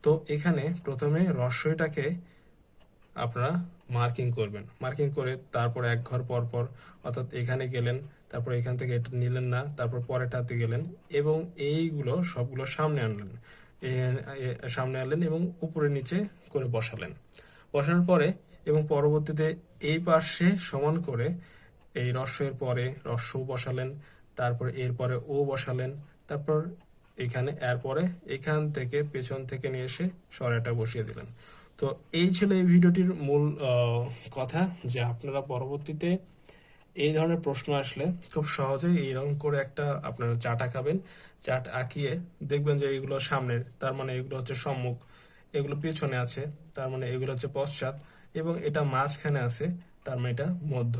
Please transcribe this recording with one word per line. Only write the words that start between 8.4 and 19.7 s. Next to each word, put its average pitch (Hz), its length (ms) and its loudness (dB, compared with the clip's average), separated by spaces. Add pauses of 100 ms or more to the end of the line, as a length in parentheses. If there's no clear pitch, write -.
এখান 123 240 0
থেকে 123 180 -2
এটা 120 180 -2
নিলেন 123 320 0
না, 123 200 0 (120)
তারপর 123 240 -2
পরেরটাতে 123 580 -2
গেলেন 117 260 0 (260)
এবং 156 460 2
এইগুলো 151 680 0
সবগুলো 131 440 -2
সামনে 151 360 0
আনলেন, 101 280 -4 (520)
এ, 127 80 -4 (540)
এ, 127 240 -6
সামনে 131 320 -2
আনলেন 147 220 0
এবং 165 380 0
উপরে 156 280 0
নিচে 143 360 0 (260)
করে 135 140 0
বসালেন। 113 480 -4 (600)
বসানোর 170 320 4
পরে 175 260 6 (340)
এবং 151 220 4
পরবর্তীতে 151 680 2 (260)